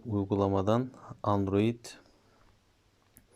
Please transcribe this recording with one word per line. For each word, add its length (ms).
uygulamadan 840
Android 600